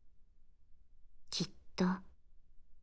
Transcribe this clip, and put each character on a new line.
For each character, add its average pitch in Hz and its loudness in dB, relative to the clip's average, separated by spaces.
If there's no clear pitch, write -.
き - 6
っ - -2
と、 185 10